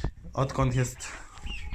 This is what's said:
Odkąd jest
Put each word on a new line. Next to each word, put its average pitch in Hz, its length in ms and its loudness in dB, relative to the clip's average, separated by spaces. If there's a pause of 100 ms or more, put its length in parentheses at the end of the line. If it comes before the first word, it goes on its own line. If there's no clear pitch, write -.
(340)
Odkąd 131 400 4
jest - 380 2 (640)